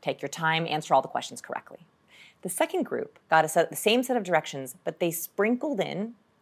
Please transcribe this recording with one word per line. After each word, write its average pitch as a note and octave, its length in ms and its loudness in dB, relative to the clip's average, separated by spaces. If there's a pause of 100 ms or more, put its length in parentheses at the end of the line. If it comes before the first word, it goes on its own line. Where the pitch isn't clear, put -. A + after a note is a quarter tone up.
take - 180 -4
your C#3+ 80 -6
time, E3 400 0
answer D#3 260 -4
all C3+ 80 8
the - 60 -8
questions - 320 -8
correctly." - 380 -12 (640)
The F#3 80 -6
second E4 340 0
group - 340 -6 (120)
got D#3+ 160 8
a - 20 -2
set, D#3+ 220 2
the D#3 60 -10
same A#3 260 4
set B3+ 160 0
of G#3+ 40 -2
directions, D#3 640 -2
but E3 160 -6
they F3 100 2
sprinkled A#3 720 0
in F3 340 -4 (280)